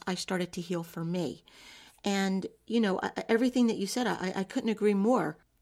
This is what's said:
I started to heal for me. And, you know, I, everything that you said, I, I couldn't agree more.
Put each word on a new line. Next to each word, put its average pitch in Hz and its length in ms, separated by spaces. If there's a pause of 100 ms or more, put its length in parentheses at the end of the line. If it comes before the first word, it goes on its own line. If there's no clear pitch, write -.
I 185 100
started 180 380
to 180 80
heal 170 220
for 170 200
me. 170 400 (600)
And, 196 420 (220)
you 226 120
know, 196 220
I, - 100 (160)
everything 247 400
that 220 100
you 190 100
said, 247 180
I, 185 300
I 190 80
couldn't 226 260
agree 208 240
more. 196 440 (240)